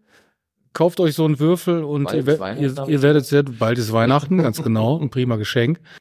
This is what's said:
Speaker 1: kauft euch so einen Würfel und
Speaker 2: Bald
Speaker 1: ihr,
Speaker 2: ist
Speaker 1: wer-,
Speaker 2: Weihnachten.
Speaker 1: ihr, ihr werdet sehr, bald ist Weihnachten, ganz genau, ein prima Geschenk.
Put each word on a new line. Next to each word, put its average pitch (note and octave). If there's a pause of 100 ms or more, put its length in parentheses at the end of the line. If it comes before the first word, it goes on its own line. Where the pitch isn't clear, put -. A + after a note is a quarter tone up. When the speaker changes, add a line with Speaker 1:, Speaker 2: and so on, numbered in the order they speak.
(720)
Speaker 1:
kauft F3
euch D#3+
so D#3+
einen D3+
Würfel E3+
und C#3+
Speaker 2:
Bald -
Speaker 1:
ihr, D#3
Speaker 2:
ist C3
Speaker 1:
wer-, D3+
Speaker 2:
Weihnachten. C3+
Speaker 1:
ihr, D3+
ihr C3+
werdet C#3+
sehr, C#3+
bald A#2
ist A2
Weihnachten, C#3
ganz C#3
genau, A#2+
ein D3
prima B2
Geschenk. A#2+ (220)